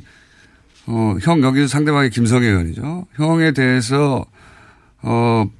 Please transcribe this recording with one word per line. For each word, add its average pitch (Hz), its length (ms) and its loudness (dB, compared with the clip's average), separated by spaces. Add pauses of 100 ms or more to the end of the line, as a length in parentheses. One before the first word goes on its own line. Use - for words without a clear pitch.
(880)
어, 113 360 -2
형, 160 200 2
여기서 131 260 2
상대방이 143 420 0
김성애 120 380 2
의원이죠. 107 640 -4
형에 160 380 2
대해서, 131 720 0 (760)
어, 117 460 0 (140)